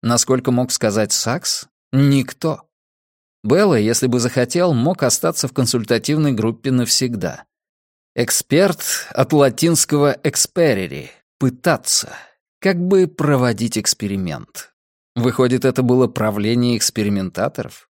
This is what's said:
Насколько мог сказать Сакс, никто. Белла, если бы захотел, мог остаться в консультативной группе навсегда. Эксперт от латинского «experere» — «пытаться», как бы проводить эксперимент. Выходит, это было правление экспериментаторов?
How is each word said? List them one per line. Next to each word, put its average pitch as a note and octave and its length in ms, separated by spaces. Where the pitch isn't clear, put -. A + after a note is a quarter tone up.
Насколько B2 500
мог B2 180
сказать G#2+ 400
Сакс, - 580
никто. C#3 760
Белла, E3 340
если A2+ 300
бы B2 140
захотел, C3 540
мог C3+ 280
остаться D3 460
в - 40
консультативной C3 800
группе A2+ 380
навсегда. A#2+ 760
Эксперт - 960
от - 220
латинского C#3+ 880
«experere» — C#3+ 880
«пытаться», - 760
как F#3+ 160
бы F#3 320
проводить B2 680
эксперимент. F#2+ 960
Выходит, B2 480
это C3 180
было B2 260
правление A2+ 680
экспериментаторов? G2+ 1160